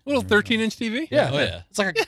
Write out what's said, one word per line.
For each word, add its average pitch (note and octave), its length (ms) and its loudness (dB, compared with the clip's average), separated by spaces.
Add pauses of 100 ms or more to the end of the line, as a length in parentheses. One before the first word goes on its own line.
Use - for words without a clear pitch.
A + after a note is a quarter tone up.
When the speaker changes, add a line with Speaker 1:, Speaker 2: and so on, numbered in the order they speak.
Speaker 1:
Little C#4+ 160 0
Speaker 2:
I G2 40 -4
remember. F#2 40 -8
Speaker 1:
thirteen A3 320 4
inch A3 160 -2
T A#3 120 -4
V? C4+ 220 -6
Speaker 3:
Yeah. B3 220 2
Speaker 2:
Oh, C#3+ 60 0
yeah. E2+ 320 -2
Speaker 3:
It's - 80 -10
like G3 100 0 (100)
a, G#4+ 100 2